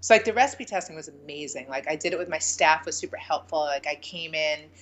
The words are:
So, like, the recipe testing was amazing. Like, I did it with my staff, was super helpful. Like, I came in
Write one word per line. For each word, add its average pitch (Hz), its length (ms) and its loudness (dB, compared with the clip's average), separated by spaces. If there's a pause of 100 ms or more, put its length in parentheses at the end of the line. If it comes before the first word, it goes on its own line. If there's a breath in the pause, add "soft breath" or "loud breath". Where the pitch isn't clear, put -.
So, - 140 8
like, 220 100 6
the 226 80 0
recipe 254 320 2
testing 175 300 -4
was 156 140 -12
amazing. 143 600 -10
Like, 135 200 -6
I 156 80 -2
did 170 160 -2
it 170 80 -4
with 175 80 -6
my 165 100 -4
staff, 156 480 4
was 160 100 -6
super - 200 -8
helpful. - 460 -2
Like, 143 260 -2
I 151 80 -2
came 165 380 -12
in 151 340 -2 (140 loud breath)